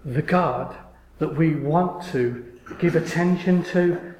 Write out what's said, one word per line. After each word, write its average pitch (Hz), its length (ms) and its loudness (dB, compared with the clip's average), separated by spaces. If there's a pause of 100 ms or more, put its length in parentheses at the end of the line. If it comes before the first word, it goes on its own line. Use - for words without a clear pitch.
the 139 200 -2
God 143 520 -2 (440)
that 151 160 -4
we 160 180 4
want 151 500 0 (100)
to 120 320 -2 (340)
give 170 160 2
attention 180 720 2
to, 175 540 0